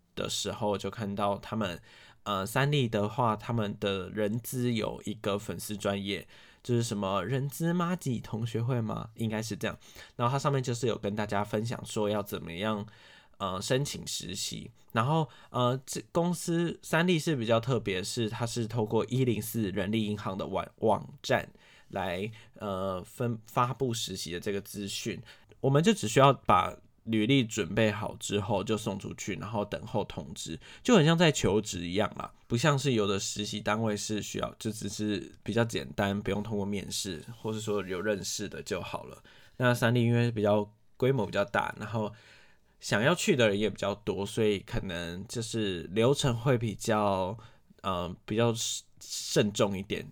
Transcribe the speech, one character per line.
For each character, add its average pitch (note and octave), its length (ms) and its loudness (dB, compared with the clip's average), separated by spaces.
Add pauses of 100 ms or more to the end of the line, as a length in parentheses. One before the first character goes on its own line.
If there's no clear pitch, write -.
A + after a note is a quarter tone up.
(140)
的 G2 140 -4
时 G2 240 -4
候， G#2 240 -2
就 G2 140 -6
看 G2+ 240 -6
到 G2+ 240 0
他 - 180 -8
们， F#2+ 240 -4 (440)
呃， G2 200 -2
三 C3 260 0
立 C#3+ 160 2
的 G#2 220 0
话， A2 260 2
他 A#2 200 -6
们 G#2 260 0
的 G2 300 -2
人 G#2+ 300 0
资 B2 300 -2
有 A2 360 -2
一 G#2+ 80 -6
个 G#2 240 -2
粉 G2 200 -8
丝 - 160 -8
专 G2 300 -2
页， F#2+ 240 -6 (340)
就 B2 120 0
是 A#2 80 4
什 A#2 120 -2
么 G2 300 0
人 C3 240 -2
资 E3 240 -2
妈 F3 240 0
吉 B2+ 240 -2
同 A2+ 260 -6
学 A2+ 160 -2
会 A#2+ 200 0
吗？ A2 320 -6
应 A2 160 -2
该 A2 120 -2
是 A2 140 -6
这 A2+ 100 -4
样。 F2+ 120 -4 (380)
然 A#2+ 120 2
后 C3 40 0
它 C#3 60 2
上 C#3+ 140 2
面 C3+ 100 2
就 B2 120 -2
是 A#2+ 120 -2
有 G2+ 120 0
跟 G#2 180 -2
大 G#2+ 80 0
家 G#2 180 0
分 G#2+ 220 -2
享 A#2 220 -6
说 G#2 240 0
要 G#2 120 0
怎 F#2 200 -8
么 E2+ 100 -10
样， G2+ 340 -4 (520)
呃， F#2 220 -2
申 C3 240 0
请 - 220 -8
实 F#2+ 280 -8
习。 A2 360 -8 (220)
然 A2+ 120 2
后， D#3 240 0 (220)
呃， B2 340 0
这 - 260 -8
公 F3 220 2
司 E3+ 500 -2
三 E3+ 240 2
立 F3+ 120 6
是 D3+ 180 0
比 A#2 80 0
较 A2+ 160 4
特 A#2 180 2
别， F#2+ 240 0
是 G#2+ 280 -2
它 A#2 160 -4
是 A2+ 200 -2
透 A2+ 200 0
过 A2 240 2
一 B2+ 160 2
零 G#2+ 160 2
四 G#2+ 280 -2
人 G2 220 0
力 A2 140 2
银 G#2 120 -2
行 G2 200 -6
的 D#2+ 80 -4
网-， F#2 200 -2 (140)
网 G#2 260 2 (160)
站 A2+ 240 0 (440)
来， F#2+ 400 -4 (240)
呃， F#2+ 500 -4
分-， A#2+ 400 -4
发 B2+ 300 0
布 B2+ 180 -2
实 G#2 240 -6
习 E2 160 -8
的 F2 80 -4
这 G#2 100 -4
个 G2 120 -2
资 G2 260 -8
讯。 G2 320 -6 (400)
我 C3+ 80 2
们 C#3 140 6
就 A3 100 6
只 - 160 0
需 B2 100 4
要 C3+ 140 10
把 F#2 420 4 (300)
履 A2 220 2
历 C3+ 180 6
准 G2+ 300 -4
备 A2 180 4
好 G#2 260 -6
之 G2+ 220 -2
后 G2 240 0
就 - 100 0
送 G2+ 240 -4
出 - 140 -10
去， - 220 -6
然 F#2+ 160 -10
后 G#2+ 120 -2
等 G2+ 240 -6
候 G#2 160 -2
通 - 320 -8
知， - 240 -8 (240)
就 B3 140 8
很 D#3 80 8
像 E3 120 6
在 E3 140 6
求 G#2+ 300 2
职 F2 260 -6
一 F2 60 -4
样 G2 240 2
啦。 - 160 -10 (140)
不 A#2+ 100 0
像 C#3+ 220 4
是 C3+ 140 2
有 G#2+ 140 4
的 G2 140 2
实 - 240 -4
习 G#2 160 -6
单 G#2+ 220 0
位 A2 120 2
是 G#2 280 -4
需 - 160 -6
要， - 200 -4
就 A2 140 -4
只 G#2+ 160 -6
是 G#2 420 -2 (120)
比 G#2+ 100 -4
较 A2+ 100 4
简 F2+ 320 -2
单， G2+ 240 0
不 G2 120 -2
用 G2 120 0
通 A2 140 -4
过 G2 80 0
面 G2+ 260 -4
试， F2+ 320 -6 (160)
或 A2 140 -4
是 G#2+ 80 -4
说 G2+ 260 -4
有 F2+ 140 -4
认 G2 240 -2
识 - 240 -6
的 D#2 140 -10
就 F2+ 180 -4
好 - 240 -8
了。 - 180 -18 (360)
那 B2 160 6
三 A#2+ 200 4
立 A#2+ 100 6
因 A#2 100 6
为 A#2+ 160 4
比 A2+ 120 -2
较， G#2 300 4 (240)
规 B2+ 160 4
模 A2+ 140 0
比 F2 60 -10
较 G2+ 120 4
大， - 340 -2
然 A2 100 -8
后 A2 240 -2 (680)
想 G#2+ 220 2
要 D#3 120 6
去 F3 220 2
的 A#2 120 8
人 G2+ 100 2
也 G#2 120 2
比 - 60 -10
较 G2+ 180 -2
多， G2+ 320 -4
所 A2 180 0
以 G#2 140 4
可 G#2+ 220 -4
能 F2 480 -6
就 A#2+ 120 -6
是 G2+ 420 -2 (100)
流 A2+ 200 6
程 B2+ 240 2
会 A#2+ 220 2
比 A2 160 -2
较， G2+ 640 0 (460)
呃， F2+ 320 -2 (100)
比 G#2+ 120 -2
较 A#2 160 4
慎-， - 320 -4 (160)
慎 - 520 0
重 G2+ 240 2
一 F#2 60 -4
点， F2+ 300 -6